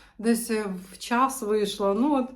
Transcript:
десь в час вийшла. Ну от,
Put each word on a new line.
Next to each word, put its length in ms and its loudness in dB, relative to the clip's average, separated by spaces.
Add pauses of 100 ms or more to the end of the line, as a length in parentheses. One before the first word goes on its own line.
(180)
десь 340 0 (400)
в 60 -20
час 440 0
вийшла. 520 0
Ну 220 2
от, 200 0